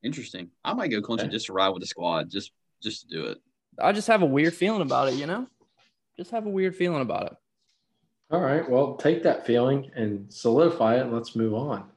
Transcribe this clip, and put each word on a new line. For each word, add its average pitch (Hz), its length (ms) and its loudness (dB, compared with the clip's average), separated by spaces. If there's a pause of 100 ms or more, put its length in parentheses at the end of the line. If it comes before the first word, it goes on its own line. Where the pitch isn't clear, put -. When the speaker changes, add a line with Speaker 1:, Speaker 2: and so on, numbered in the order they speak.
Speaker 1:
Interesting. 92 480 -10 (160)
I 185 80 -2
might 226 160 -2
go 107 120 0
Clemson 104 220 -4
Speaker 2:
Okay. - 60 -4
Speaker 1:
just 113 180 -4
to 98 60 -10
ride 95 160 2
with 92 120 -6
the 87 60 -10
squad, 85 420 -4
just, 98 220 -10 (300)
just 107 200 -10
to - 60 -20
do 80 180 -8
it. 55 120 -8 (440)
Speaker 3:
I 180 120 4
just 208 140 -4
have 220 140 4
a 175 40 4
weird 147 280 2
feeling 196 280 0
about 131 280 2
it, 127 60 -2
you 143 120 -4
know? 220 200 -6 (680)
Just 175 140 -12
have 220 140 -4
a 208 40 -4
weird 190 260 0
feeling 175 260 0
about - 300 -2
it. - 20 -20 (1000)
Speaker 2:
All 165 100 2
right. 151 280 2
Well, 127 260 2
take 170 280 2
that - 220 2
feeling 131 500 2
and 104 380 -4
solidify 123 640 4
it, 127 40 2
and 123 120 -4
let's 113 240 -6
move 113 160 2
on. 113 320 -4 (120)